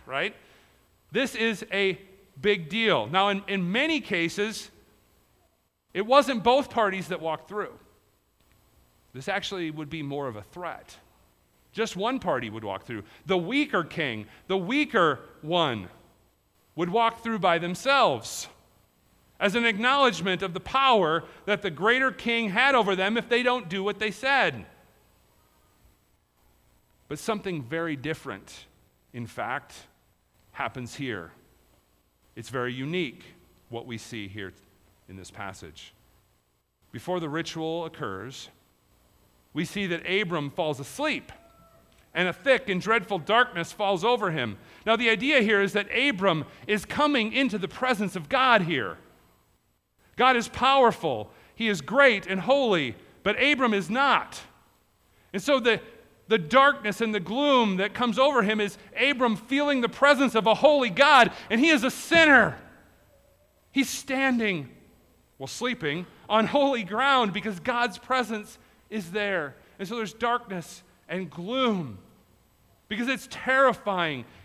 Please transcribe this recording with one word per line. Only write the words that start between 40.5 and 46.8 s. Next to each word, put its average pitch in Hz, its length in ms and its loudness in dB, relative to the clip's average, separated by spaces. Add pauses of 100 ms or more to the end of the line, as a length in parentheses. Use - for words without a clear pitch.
falls 151 300 -4
asleep, 262 500 -6 (840)
and 175 140 0
a 170 60 -2
thick - 360 0
and 180 120 -2
dreadful 202 400 -2
darkness 202 500 0
falls 196 320 -2
over 214 300 0
him. 120 240 -4 (280)
Now, 226 120 2
the 233 120 0
idea 240 340 2
here 202 200 4
is 196 120 -2
that 202 120 0 (100)
Abram 190 480 2 (220)
is 208 180 -2